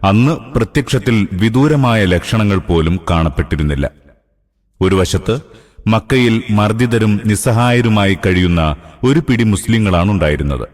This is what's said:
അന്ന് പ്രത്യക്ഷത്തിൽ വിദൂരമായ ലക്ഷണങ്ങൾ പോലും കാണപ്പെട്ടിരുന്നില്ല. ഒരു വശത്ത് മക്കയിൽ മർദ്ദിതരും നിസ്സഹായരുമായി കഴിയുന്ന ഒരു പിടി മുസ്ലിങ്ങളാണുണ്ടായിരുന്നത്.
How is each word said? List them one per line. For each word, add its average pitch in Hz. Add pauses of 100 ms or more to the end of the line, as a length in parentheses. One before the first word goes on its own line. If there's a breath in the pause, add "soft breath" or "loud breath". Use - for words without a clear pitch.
അന്ന് 117
പ്രത്യക്ഷത്തിൽ 117
വിദൂരമായ 117
ലക്ഷണങ്ങൾ 98
പോലും 85 (100)
കാണപ്പെട്ടിരുന്നില്ല. 76 (880)
ഒരു 95
വശത്ത് 110 (480 loud breath)
മക്കയിൽ 113
മർദ്ദിതരും 107
നിസ്സഹായരുമായി 110
കഴിയുന്ന 87 (280 loud breath)
ഒരു 139
പിടി 117
മുസ്ലിങ്ങളാണുണ്ടായിരുന്നത്. 90